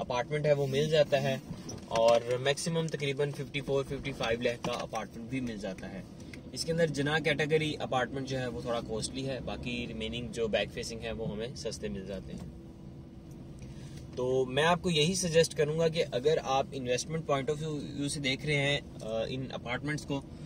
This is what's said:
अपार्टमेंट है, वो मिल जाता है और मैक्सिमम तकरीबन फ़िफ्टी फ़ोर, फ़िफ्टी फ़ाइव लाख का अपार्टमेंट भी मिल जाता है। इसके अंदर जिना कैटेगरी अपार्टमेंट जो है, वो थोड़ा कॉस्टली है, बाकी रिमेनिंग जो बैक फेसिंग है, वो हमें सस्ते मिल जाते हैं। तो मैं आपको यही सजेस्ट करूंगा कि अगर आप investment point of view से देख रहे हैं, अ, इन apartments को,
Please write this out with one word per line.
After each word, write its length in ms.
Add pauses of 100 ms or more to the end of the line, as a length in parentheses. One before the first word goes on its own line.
अपार्टमेंट 460
है, 60
वो 140
मिल 220
जाता 300
है 240 (480)
और 480
मैक्सिमम 480
तकरीबन 460
फ़िफ्टी 280
फ़ोर, 240
फ़िफ्टी 280
फ़ाइव 300
लाख 140
का 160
अपार्टमेंट 580
भी 100
मिल 180
जाता 280
है। 180 (500)
इसके 180
अंदर 180
जिना 280
कैटेगरी 560
अपार्टमेंट 520
जो 120
है, 100
वो 160
थोड़ा 160
कॉस्टली 420
है, 220
बाकी 420
रिमेनिंग 420
जो 200
बैक 220
फेसिंग 300
है, 120
वो 120
हमें 320
सस्ते 320
मिल 180
जाते 260
हैं। 320 (1500)
तो 300
मैं 180
आपको 260
यही 240
सजेस्ट 400
करूंगा 340
कि 120
अगर 380
आप 360
investment 520
point 240
of 60
view 520
से 120
देख 260
रहे 100
हैं, 440
अ, 260
इन 220
apartments 560
को, 200 (220)